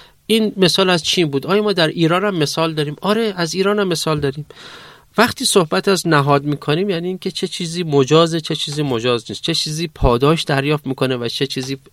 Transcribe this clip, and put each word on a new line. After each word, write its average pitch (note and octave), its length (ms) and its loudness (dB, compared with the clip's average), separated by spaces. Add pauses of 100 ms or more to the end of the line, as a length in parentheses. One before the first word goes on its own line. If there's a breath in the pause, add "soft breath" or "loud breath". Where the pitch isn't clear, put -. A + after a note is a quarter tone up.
(280 loud breath)
این G#3+ 300 2
مثال F#3+ 320 4
از F3 140 2
چین F3 240 0
بود، C#3 200 -4
آیا G3 140 2
ما G#3 120 0
در F3 140 2
ایران E3+ 380 2
هم G3+ 100 -2
مثال D#3+ 380 0
داریم؟ D3 280 -4
آره، G#3+ 360 0
از E3+ 160 -2
ایران G3 260 0
هم G3 80 0
مثال D#3+ 320 -2
داریم. C#3+ 260 -4 (720 loud breath)
وقتی A#3+ 280 0
صحبت F#3 420 2
از F#3 200 0
نهاد C#3+ 360 4
می‌کنیم، D3 460 -2
یعنی E3+ 180 -4
اینکه F#3 240 -6
چه - 160 -6
چیزی F3 360 -6
مجازه، D#3 560 4
چه D#3 160 -4
چیزی D3+ 260 -6
مجاز A#2+ 480 -2
نیست، G#2 120 -10
چه E3 120 -2
چیزی D#3 340 -4
پاداش C#3 560 2
دریافت C#3+ 440 -2
می‌کنه C3 280 -2
و A#2+ 120 -6
چه C3+ 200 -4
چیزی، C3 300 -8 (160)